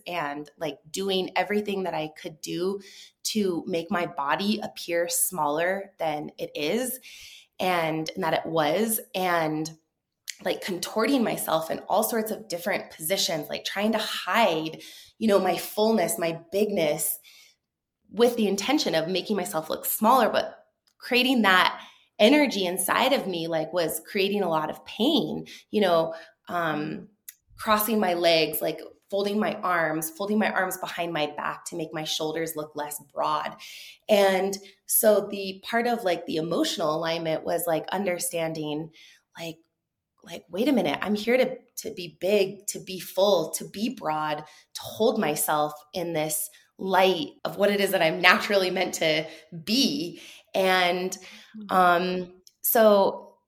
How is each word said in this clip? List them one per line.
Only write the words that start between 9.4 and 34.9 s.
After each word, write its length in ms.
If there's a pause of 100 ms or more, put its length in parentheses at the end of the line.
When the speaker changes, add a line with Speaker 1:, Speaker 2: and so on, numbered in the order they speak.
Speaker 1:
like, 200
contorting 600
myself 480
in 100
all 220
sorts 280
of 180
different 420
positions, 600
like, 160
trying 260
to 60
hide, 840 (380)
you 100
know, 100
my 200
fullness, 600
my 220 (100)
bigness, 680 (920)
with 260
the 120
intention 460
of 140
making 280
myself 320
look 160
smaller, 460
but 340 (320)
creating 460
that 360 (420)
energy 460
inside 460
of 140
me, 200
like, 260
was 280 (100)
creating 320
a 60
lot 220
of 140
pain, 640 (240)
you 100
know, 340 (340)
um, 600 (480)
crossing 440
my 140
legs, 480
like, 180 (280)
folding 300
my 160
arms, 560
folding 280
my 120
arms 260
behind 360
my 240
back 280
to 120
make 180
my 100
shoulders 520
look 180
less 260 (140)
broad. 420 (520)
And 480 (300)
so 440